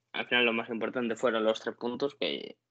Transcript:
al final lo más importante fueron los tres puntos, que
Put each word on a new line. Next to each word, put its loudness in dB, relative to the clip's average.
al -4
final 4
lo 4
más -2
importante -2
fueron 2
los 4
tres -6
puntos, -4
que -4